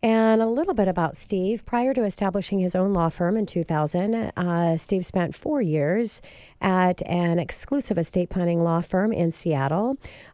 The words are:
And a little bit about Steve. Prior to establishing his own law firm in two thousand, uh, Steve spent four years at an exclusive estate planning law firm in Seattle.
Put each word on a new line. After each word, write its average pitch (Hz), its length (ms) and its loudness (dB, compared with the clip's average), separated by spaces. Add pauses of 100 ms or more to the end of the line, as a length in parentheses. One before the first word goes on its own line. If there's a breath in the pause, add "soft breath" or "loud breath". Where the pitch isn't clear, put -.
And 220 400 4
a 226 60 2
little 294 260 0
bit 208 140 2
about 175 300 0
Steve. 196 480 -2
Prior 247 280 0
to 254 120 0
establishing 196 540 -2
his 185 140 0
own 190 200 2
law 170 160 2
firm 175 260 0
in 220 100 0
two 170 200 -2
thousand, 175 500 0
uh, 170 640 0
Steve 185 280 -2
spent - 300 -2
four 294 260 -2
years 170 600 0 (400 loud breath)
at 185 460 2
an 170 320 2
exclusive - 580 -4
estate 175 320 -2
planning 175 340 0
law 170 180 2
firm 190 300 0
in 170 200 0
Seattle. 165 640 0 (360 loud breath)